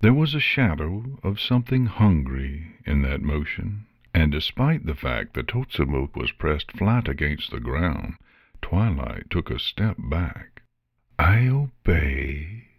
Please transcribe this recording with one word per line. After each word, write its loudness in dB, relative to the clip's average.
There 8
was 4
a -2
shadow 0
of -2
something 2
hungry 2
in 2
that 0
motion, -4
and 4
despite 0
the -4
fact -6
that -6
Totsumuk -2
was -4
pressed -4
flat 0
against -2
the -8
ground, -2
Twilight -2
took -2
a -4
step -2
back. -4
I 6
obey 0